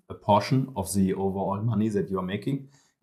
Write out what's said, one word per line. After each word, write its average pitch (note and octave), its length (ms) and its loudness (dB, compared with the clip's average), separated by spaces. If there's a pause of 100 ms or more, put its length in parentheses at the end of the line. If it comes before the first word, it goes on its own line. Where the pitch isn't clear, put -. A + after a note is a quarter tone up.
(100)
a - 40 -12
portion G#2+ 640 2
of F#2+ 180 -4
the F#2+ 200 4
overall G2 480 -2
money A2 280 0
that G3 200 -2
you F#3+ 80 -2
are F#3 60 -2
making. F3+ 460 -4 (340)